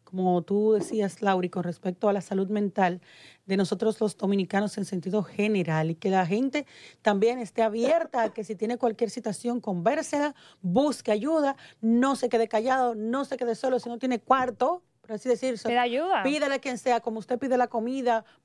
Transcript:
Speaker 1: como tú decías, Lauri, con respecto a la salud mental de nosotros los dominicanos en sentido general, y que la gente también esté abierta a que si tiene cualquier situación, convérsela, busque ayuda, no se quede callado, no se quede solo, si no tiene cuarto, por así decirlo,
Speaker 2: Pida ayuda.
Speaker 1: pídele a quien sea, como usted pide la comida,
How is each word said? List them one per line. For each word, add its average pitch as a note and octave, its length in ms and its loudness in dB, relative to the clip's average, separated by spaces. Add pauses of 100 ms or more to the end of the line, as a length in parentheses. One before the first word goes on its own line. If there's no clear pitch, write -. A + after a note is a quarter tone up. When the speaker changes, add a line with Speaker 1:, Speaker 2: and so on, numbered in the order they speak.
Speaker 1:
como F#3 380 2
tú G#3 280 2
decías, G#3 500 0
Lauri, F#3 280 2
con F3+ 140 -4
respecto F3+ 440 -4
a G3+ 60 4
la G3 80 -2
salud F#3+ 280 -2
mental G3 520 0 (460)
de F#3+ 100 0
nosotros G#3 420 0
los G#3+ 160 0
dominicanos G3 640 0
en G3 80 -4
sentido F#3+ 380 -2
general, E3 680 0
y E3 40 -4
que F#3+ 140 -2
la F#3+ 160 4
gente C4 400 -2 (360)
también A3 380 2
esté A3+ 240 -2
abierta B3 600 2
a A3 100 -2
que G#3+ 120 -8
si G#3+ 100 -8
tiene A3 220 -2
cualquier A#3 320 0
situación, A#3+ 500 -4
convérsela, C#4 760 0 (260)
busque A3+ 500 0
ayuda, C#4 460 0 (240)
no A#3+ 340 4
se B3 140 -4
quede A3+ 180 2
callado, A#3+ 480 0
no A#3 300 -4
se C4+ 100 -6
quede A#3+ 200 -2
solo, C4 240 0
si A#3+ 100 -8
no A#3+ 80 -8
tiene B3 240 -2
cuarto, B3+ 600 0 (180)
por - 100 -14
así G#3+ 160 -8
decirlo, B3 380 0
Speaker 2:
Pida A#3+ 160 0
ayuda. B3+ 420 0
Speaker 1:
pídele C#4 320 0
a - 40 -4
quien B3 180 -6
sea, A#3+ 240 0
como A3 180 -6
usted A#3+ 180 -6
pide B3+ 200 0
la B3 100 2
comida, A#3+ 560 -2 (220)